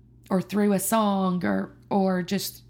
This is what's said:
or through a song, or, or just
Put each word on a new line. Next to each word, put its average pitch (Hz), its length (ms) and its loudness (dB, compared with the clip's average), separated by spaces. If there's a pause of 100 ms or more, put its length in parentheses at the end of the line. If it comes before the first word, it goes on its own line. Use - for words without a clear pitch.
(300)
or - 120 2
through 208 300 0
a 190 80 2
song, 190 640 0
or, 196 300 -2 (160)
or 190 340 2
just - 460 -6